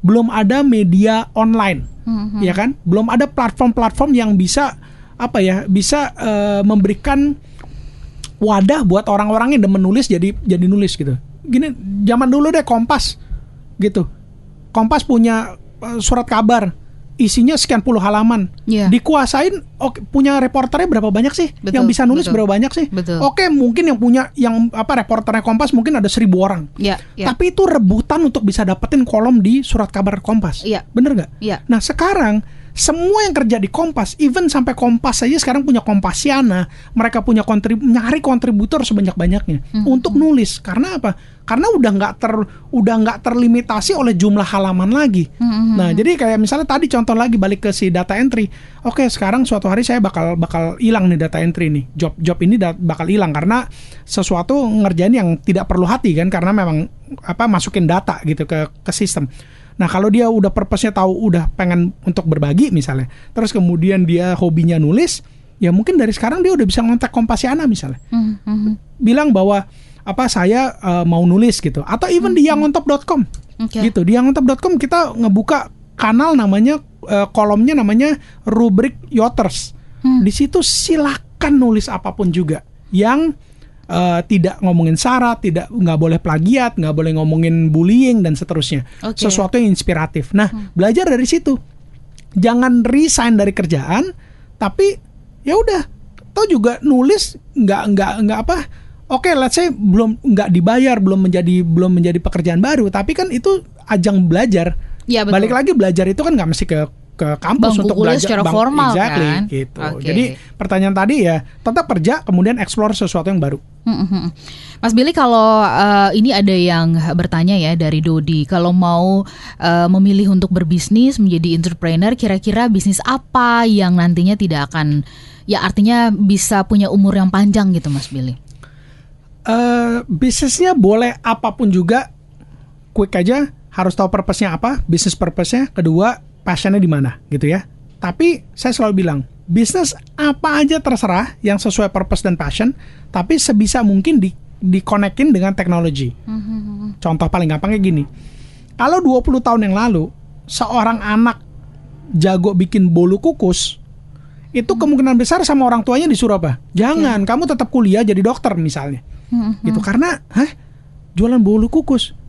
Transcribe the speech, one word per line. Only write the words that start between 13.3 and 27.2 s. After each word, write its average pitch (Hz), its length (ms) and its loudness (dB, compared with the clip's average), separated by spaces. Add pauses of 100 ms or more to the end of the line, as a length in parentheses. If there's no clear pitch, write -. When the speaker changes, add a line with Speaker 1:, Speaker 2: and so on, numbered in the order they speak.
Speaker 1:
gitu. 196 320 0 (640)
Kompas 226 320 0
punya, 226 560 0 (240)
eh, 233 160 -8
surat 240 240 0
kabar, 220 480 2 (480)
isinya 240 320 2
sekian 254 320 -2
puluh 233 160 0
halaman. 208 480 0 (160)
Speaker 2:
Iya. 208 240 0
Speaker 1:
Dikuasain, 277 640 0 (240)
oke, - 320 -8
punya 277 320 2
reporternya 262 480 -2
berapa 220 240 0
banyak 233 240 0
sih? 339 240 -2
Speaker 2:
Betul, 196 160 -4
Speaker 1:
Yang 247 160 2
bisa 269 160 0
nulis 277 160 2
Speaker 2:
betul. - 80 -2
Speaker 1:
berapa 214 240 0
banyak 254 160 0
sih? 320 160 -2
Speaker 2:
Betul. 170 320 -4
Speaker 1:
Oke, 277 320 0
mungkin 277 400 2
yang 226 80 -2
punya, 247 220 2 (180)
yang, 233 320 0
apa, 220 320 -2
reporternya 220 400 -2
Kompas 240 320 0
mungkin 240 240 0
ada 196 80 0
seribu 190 320 2
orang. 185 400 -2
Speaker 2:
Iya, 196 160 -2 (240)